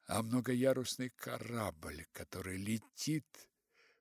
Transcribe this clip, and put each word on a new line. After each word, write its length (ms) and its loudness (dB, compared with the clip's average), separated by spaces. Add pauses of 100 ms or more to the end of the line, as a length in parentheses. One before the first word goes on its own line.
а 160 2
многоярусный 840 2
корабль, 1040 -4
который 440 -6
летит 920 -2 (520)